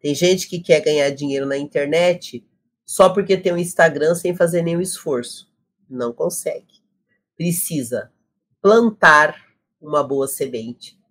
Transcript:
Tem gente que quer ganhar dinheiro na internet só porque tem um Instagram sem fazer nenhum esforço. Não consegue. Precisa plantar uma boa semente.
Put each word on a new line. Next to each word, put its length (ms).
Tem 140
gente 340
que 120
quer 200
ganhar 300
dinheiro 360
na 120
internet 880
só 240
porque 260
tem 160
um 60
Instagram 560
sem 200
fazer 280
nenhum 180
esforço. 680
Não 240
consegue. 720
Precisa 720
plantar 840
uma 220
boa 240
semente. 720